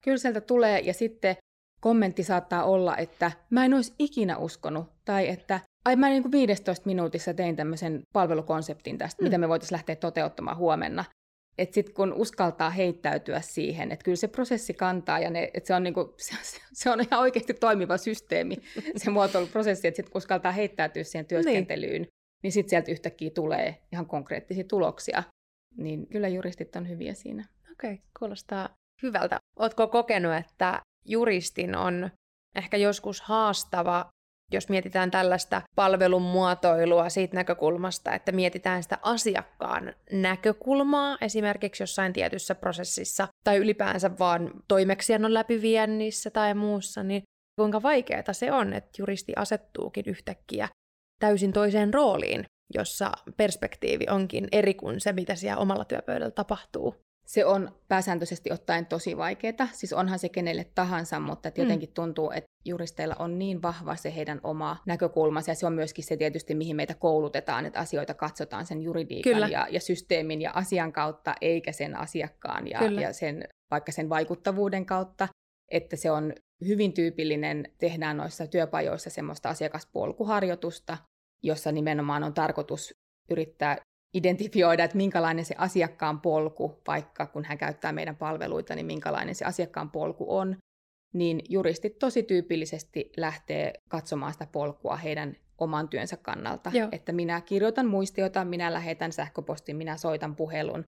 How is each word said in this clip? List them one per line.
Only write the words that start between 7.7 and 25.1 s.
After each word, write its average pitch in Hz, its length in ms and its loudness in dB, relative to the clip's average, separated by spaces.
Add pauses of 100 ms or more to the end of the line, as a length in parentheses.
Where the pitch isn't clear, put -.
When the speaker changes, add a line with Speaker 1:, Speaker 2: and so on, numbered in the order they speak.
Speaker 1:
palvelukonseptin 160 880 0
tästä, - 240 -4
Speaker 2:
Mm. 180 40 4
Speaker 1:
mitä 180 120 4
me 165 100 2
voitaisiin 165 280 0
lähteä 156 200 -6
toteuttamaan 160 600 -4
huomenna. 165 480 0 (540)
Et 180 160 -2
sit 202 160 2
kun 190 220 0
uskaltaa 170 580 0
heittäytyä 170 720 0
siihen, 165 520 -4
että 160 120 -10
kyllä 180 120 2
se 208 120 -2
prosessi 240 460 -4
kantaa, 180 440 0
ja 170 120 -2
ne, 170 240 -2
et - 120 -6
se 190 80 2
on 180 80 4
niinku, 180 320 -2
<laughs> - 140 -14
se, - 140 -10
se, - 180 -14 (120)
se - 180 0
on 226 100 2
ihan 240 200 2
oikeasti 254 340 2
toimiva 202 420 4
systeemi, 185 600 -2 (220)
Speaker 2:
<laughs> 311 180 -8
Speaker 1:
se - 140 -2
muotoiluprosessi, 196 760 2
että 165 80 -4
sit - 120 -8
kun - 100 -6
uskaltaa 180 340 0
heittäytyä 170 520 -2
siihen 160 180 -8
Speaker 2:
Niin. 151 60 -12
Speaker 1:
työskentelyyn, 180 760 0 (360)
niin 190 100 -2
sit 196 160 2
sieltä 170 240 2
yhtäkkiä 160 380 -6
tulee 156 500 -2 (120)
ihan 170 140 -6
konkreettisia 170 580 -6
tuloksia. - 580 0 (540)